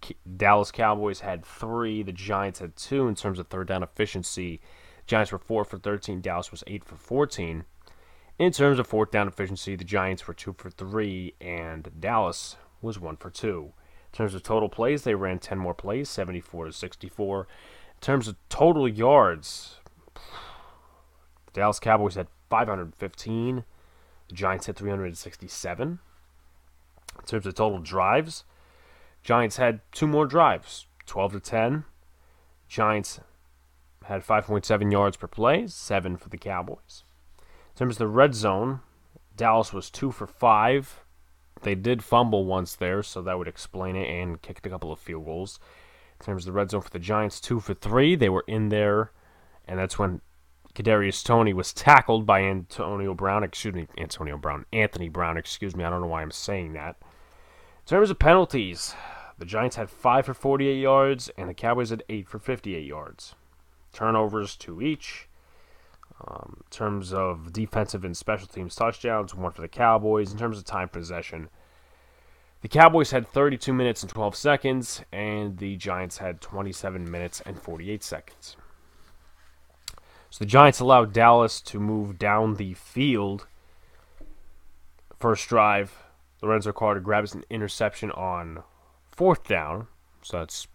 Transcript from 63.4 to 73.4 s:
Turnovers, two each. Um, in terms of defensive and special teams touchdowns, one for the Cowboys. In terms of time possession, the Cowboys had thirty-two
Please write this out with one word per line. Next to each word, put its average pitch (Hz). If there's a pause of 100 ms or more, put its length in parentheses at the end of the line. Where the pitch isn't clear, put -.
Turnovers, 110
two 85
each. - (1000)
Um, -
in -
terms 101
of 87
defensive 104
and 87
special 98
teams 90
touchdowns, 113
one 90
for 80
the 82
Cowboys. 107
In 104
terms 113
of 95
time 92
possession, 85 (1120)
the 113
Cowboys 160
had 123
thirty-two 135